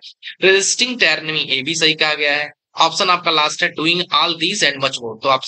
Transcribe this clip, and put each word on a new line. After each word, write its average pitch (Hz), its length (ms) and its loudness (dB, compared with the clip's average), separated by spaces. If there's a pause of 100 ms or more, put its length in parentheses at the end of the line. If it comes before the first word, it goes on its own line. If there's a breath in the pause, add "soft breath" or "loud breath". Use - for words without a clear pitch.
(440 loud breath)
Resisting 190 460 2
tyranny, 156 560 0
ये 135 160 -2
भी 156 120 -6
सही 156 200 2
कहा 156 200 0
गया 147 220 0
है। 147 140 -4 (280)
Option 165 320 2
आपका 175 200 0
last 151 320 0
है, 170 100 0
doing 170 280 0
all 170 300 0
these 170 280 -4
and 143 160 2
much 135 200 -2
more, 117 280 -10
तो 139 60 0
आप, 135 200 2